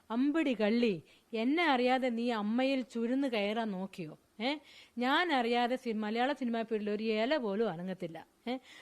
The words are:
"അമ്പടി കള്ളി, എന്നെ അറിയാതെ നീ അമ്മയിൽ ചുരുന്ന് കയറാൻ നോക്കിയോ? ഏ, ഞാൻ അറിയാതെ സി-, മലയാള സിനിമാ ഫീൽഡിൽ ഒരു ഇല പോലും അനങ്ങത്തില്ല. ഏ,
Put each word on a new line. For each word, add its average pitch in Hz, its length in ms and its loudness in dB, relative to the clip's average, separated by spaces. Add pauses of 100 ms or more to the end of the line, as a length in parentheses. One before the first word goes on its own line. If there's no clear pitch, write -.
(100)
"അമ്പടി 277 500 2
കള്ളി, 214 420 2 (300)
എന്നെ 262 320 2 (100)
അറിയാതെ 247 340 2
നീ 233 220 0
അമ്മയിൽ 240 520 0
ചുരുന്ന് 247 460 0
കയറാൻ 220 420 0
നോക്കിയോ? 185 480 -8 (220)
ഏ, 269 160 -2 (420)
ഞാൻ 302 340 2
അറിയാതെ 240 440 2
സി-, 233 200 -4
മലയാള 226 360 0
സിനിമാ 233 300 -2
ഫീൽഡിൽ 214 280 -4
ഒരു 214 140 -4
ഇല 226 320 0
പോലും 220 360 -2
അനങ്ങത്തില്ല. 170 540 -10 (220)
ഏ, 254 100 -4 (240)